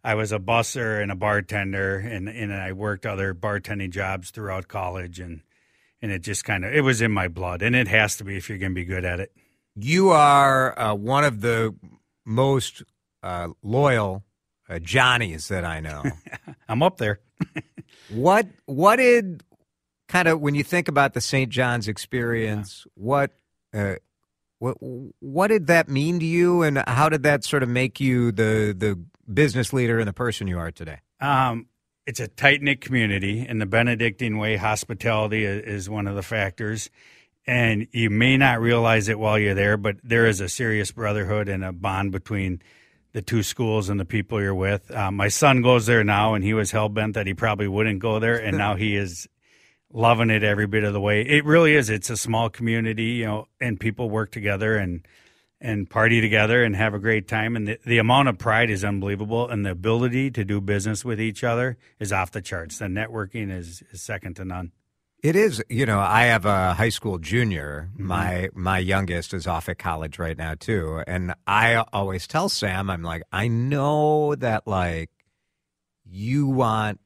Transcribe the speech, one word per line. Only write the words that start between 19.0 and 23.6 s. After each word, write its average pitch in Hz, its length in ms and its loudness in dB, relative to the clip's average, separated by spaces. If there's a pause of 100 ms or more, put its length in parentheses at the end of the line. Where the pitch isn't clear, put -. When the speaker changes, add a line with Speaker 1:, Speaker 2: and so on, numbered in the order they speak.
Speaker 2:
kinda, 165 280 4
when 143 180 0
you 143 80 2
think 175 240 0
about 139 260 4
the 120 80 -2
Saint 131 300 0
John's 120 360 0
experience, 110 1000 -4
Speaker 1:
Yeah. - 60 -20 (120)
Speaker 2:
what, 139 280 0 (420)